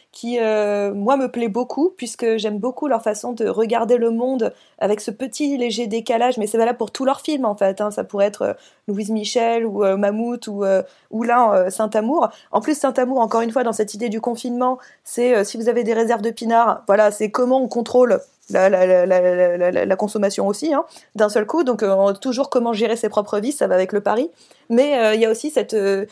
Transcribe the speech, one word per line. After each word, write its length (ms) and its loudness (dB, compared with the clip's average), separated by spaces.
qui, 300 -6
euh, 540 0
moi, 240 0
me 120 -2
plaît 200 -4
beaucoup, 440 -2
puisque 440 -4
j'aime 200 -4
beaucoup 300 -4
leur 140 0
façon 320 -4
de 120 -4
regarder 520 0
le 120 0
monde 440 -2
avec 240 0
ce 80 -8
petit 480 -4
léger 280 -2
décalage, 520 0
mais 80 -2
c'est 100 -2
valable 220 2
pour 140 -6
tous 120 -6
leurs 160 0
films, 240 -4
en 120 -2
fait, 260 0
hein. 80 -2
Ça 140 -6
pourrait 240 0
être, 140 -6
euh, 100 -2
Louise 220 -4
Michel 560 0
ou, 180 -2
euh, 140 2
Mammouth 480 -2
ou, 180 -6
euh, 180 2
ou 140 -4
là, 280 4
euh, 160 4
Saint-Amour. 600 0
En 100 0
plus, 160 -2
Saint-Amour, 400 0
encore 240 0
une 80 -2
fois, 140 0
dans 100 -2
cette 180 -4
idée 160 -6
du 140 -6
confinement, 560 -4
c'est, 320 2
euh, 80 2
si 140 -10
vous 100 -2
avez 160 2
des 80 0
réserves 300 0
de 80 -2
pinard, 560 2
voilà, 240 6
c'est 200 -4
comment 320 2
on 60 -2
contrôle 500 2
la, 180 4
la, 160 4
la, 220 6
la, 500 4
la, 140 2
la, 160 0
la 100 2
consommation 500 -2
aussi, 280 -2
hein, 100 0
d'un 140 2
seul 180 0
coup. 160 0
Donc, 200 -2
euh, 320 2
toujours 360 -4
comment 220 0
gérer 240 0
ses 120 -4
propres 300 -2
vices, 200 -4
ça 80 2
va 100 2
avec 160 0
le 80 0
pari. 280 -2
Mais, 300 2
euh, 160 2
il 60 2
y 40 4
a 60 2
aussi 200 -4
cette, 240 -2
euh, 380 0